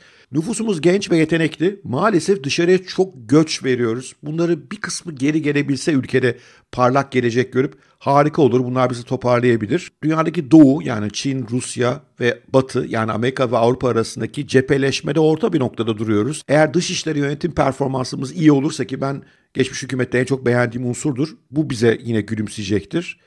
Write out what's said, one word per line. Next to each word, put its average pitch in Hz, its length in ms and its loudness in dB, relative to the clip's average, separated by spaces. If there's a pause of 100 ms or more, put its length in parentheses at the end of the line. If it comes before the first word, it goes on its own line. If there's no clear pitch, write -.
(320)
Nüfusumuz 190 480 -2
genç 180 300 2
ve 175 60 2
yetenekli. 160 680 0
Maalesef 170 600 0
dışarıya 170 400 2
çok 190 300 -2
göç 139 500 0
veriyoruz. 123 580 -2
Bunları 160 480 -4
bir 208 60 -12
kısmı - 360 -10
geri 151 300 0
gelebilse 143 500 0
ülkede 131 440 0 (360)
parlak 127 400 2
gelecek 120 400 0
görüp 131 220 -2 (240)
harika 147 440 2
olur. 127 220 4
Bunlar 127 260 0
bizi 120 140 -8
toparlayabilir. 123 880 0 (100)
Dünyadaki 160 480 -2
doğu, 151 320 10
yani 107 280 -4
Çin, 131 400 -4
Rusya 123 500 -2 (200)
ve 120 180 0 (140)
batı, 131 360 2
yani 110 240 -2
Amerika 120 400 -2
ve 123 40 2
Avrupa 123 320 2
arasındaki 113 580 -4
cepheleşmede 135 760 0
orta 156 320 2
bir 160 80 2
noktada 113 380 -2
duruyoruz. 110 500 -2
Eğer 147 260 2
dış 175 160 -2
işleri 156 280 -4
yönetim 147 340 -4
performansımız 135 840 -2
iyi 156 160 6
olursa, 139 320 0
ki 131 160 -8
ben 139 220 -6 (320)
geçmiş - 280 -2
hükümette 127 360 -2
en 127 60 2
çok 127 220 -2
beğendiğim 123 420 0
unsurdur, 123 400 -4 (220)
bu 143 200 -2
bize 117 340 2
yine 117 160 -2
gülümseyecektir. 104 1080 -4